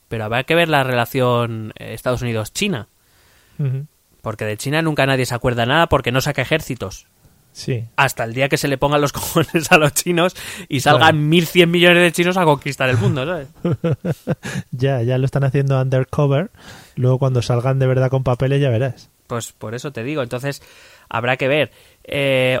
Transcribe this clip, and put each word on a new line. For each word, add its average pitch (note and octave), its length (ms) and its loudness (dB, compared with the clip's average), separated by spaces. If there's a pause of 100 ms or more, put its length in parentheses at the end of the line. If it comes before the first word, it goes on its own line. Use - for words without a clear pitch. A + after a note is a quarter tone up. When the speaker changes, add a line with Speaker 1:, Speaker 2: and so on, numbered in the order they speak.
Speaker 1:
pero A2+ 160 -6
habrá A#2 200 -2
que D#3+ 120 0
ver E3+ 140 2
la C#3+ 140 2
relación, A#2+ 920 -2
eh, A2 160 -14
Estados B2 300 -4
Unidos-China. A#2 640 -4 (720)
Speaker 2:
Ujú. C#3 260 -4 (380)
Speaker 1:
Porque A2 220 -8
de G#2+ 120 -6
China D3+ 240 -2
nunca D3+ 240 0
nadie C3 220 2
se B2 80 -4
acuerda A#2 320 0
nada D#3+ 220 2
porque C3 220 2
no C3 100 2
saca C#3 200 -2
ejércitos. C3+ 640 -6 (460)
Speaker 2:
Sí. A#2+ 320 -6 (140)
Speaker 1:
Hasta C3+ 260 0
el A2+ 100 -6
día C3+ 160 0
que D3+ 80 2
se D3 100 -2
le C3+ 120 -2
pongan C#3+ 220 2
los C#3+ 120 0
<laughs> - 0 -
cojones - 580 -2
a F#3 60 8
los D3+ 160 2
chinos F3 420 0 (340)
y B2+ 120 -2
Speaker 2:
Claro. D3 160 6
Speaker 1:
salgan D#3 320 4
mil E3+ 160 4
cien F3 240 4
millones F3 320 6
de F3 100 4
chinos F3 260 0
a F#3 80 2
conquistar C#3 440 0
el A#2+ 80 2
mundo, C3+ 300 0
¿sabes? D#3+ 200 -6 (140)
Speaker 2:
<laughs> E3 360 -2 (720)
Ya, C3+ 320 0
ya B2+ 160 0
lo C3 60 0
están C#3 180 -2
haciendo C3+ 360 2
undercover. C3+ 680 0 (460)
Luego B2+ 240 2
cuando C3 240 0
salgan B2 340 0
de C3+ 100 2
verdad C3 220 2
con C3 140 0
papeles C3+ 380 0
ya C#3 80 2
verás. B2+ 400 -2 (180)
Speaker 1:
Pues A#2 240 -8
por A2 240 -10
eso C#3 160 -10
te C#3 120 -10
digo, C#3+ 200 -4
entonces B2 400 -8 (460)
habrá A#2+ 280 0
que C#3 100 0
ver. C#3+ 240 2 (320)
Eh, C3 580 0